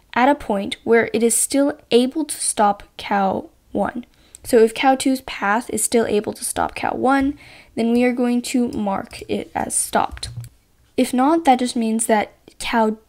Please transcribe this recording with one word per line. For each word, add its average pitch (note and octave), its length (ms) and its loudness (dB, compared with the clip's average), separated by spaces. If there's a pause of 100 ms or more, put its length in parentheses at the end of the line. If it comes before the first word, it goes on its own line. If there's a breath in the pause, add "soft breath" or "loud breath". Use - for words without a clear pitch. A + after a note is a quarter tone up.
(140 soft breath)
at B3 140 4
a D4 60 6
point G#3 500 -4
where A3+ 280 4
it A3 100 0
is A#3 120 2
still C#4 440 0 (120)
able C4 340 2
to - 160 -10
stop G3+ 440 0 (120)
cow G3 540 -2 (220)
one. A#3 340 -4 (380 loud breath)
So B3 140 4
if A3 160 6
cow C4+ 200 2
two's C4 280 0
path G#3 480 -2
is G#3+ 120 -4
still - 240 2
able G#3 260 -2
to - 120 -12
stop - 300 -4
cow - 200 -4
one, C4+ 420 0 (380 loud breath)
then A3+ 180 0
we A#3+ 120 4
are B3 80 2
going B3 300 0
to A#3+ 260 -2
mark - 600 -6
it - 260 -6
as - 200 -4
stopped. - 540 -2 (680)
If B3+ 160 0
not, D4+ 320 2
that B3+ 140 6
just B3 160 -4
means A3+ 320 -2
that G#3+ 280 0 (260)
cow A3 380 0 (100)